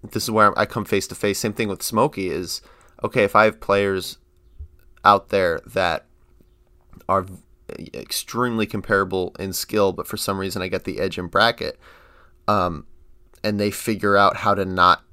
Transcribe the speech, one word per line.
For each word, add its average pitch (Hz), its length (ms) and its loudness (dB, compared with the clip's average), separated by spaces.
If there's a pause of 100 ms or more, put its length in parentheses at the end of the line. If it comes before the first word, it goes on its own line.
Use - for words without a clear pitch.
this 107 160 -6
is - 60 -6
where 107 260 6
I 104 80 4
come 107 200 -6
face 98 240 -2
to - 80 -14
face. 101 240 0
Same 107 120 -2
thing 110 160 -2
with 95 140 -6
Smokey 110 460 0
is, 87 340 -6 (400)
okay, 110 220 2
if 98 100 -2
I 107 120 8
have 107 140 0
players 101 580 0 (840)
out 101 260 4
there 90 360 0
that 87 400 -2 (1000)
are 95 140 0
v-, - 680 -16
extremely 113 760 -4
comparable 95 720 -2
in 95 140 -6
skill, 98 400 0
but 85 140 -8
for - 100 -8
some 98 220 -4
reason 95 240 -6
I 95 60 -6
get 92 160 -6
the - 160 -6
edge 95 180 -4
in 90 80 -6
bracket, 101 520 0 (680)
um, 90 400 -2 (580)
and 104 140 -2
they 104 140 0
figure 101 440 -2
out 101 220 4
how 101 160 2
to 98 100 -2
not 90 380 4 (100)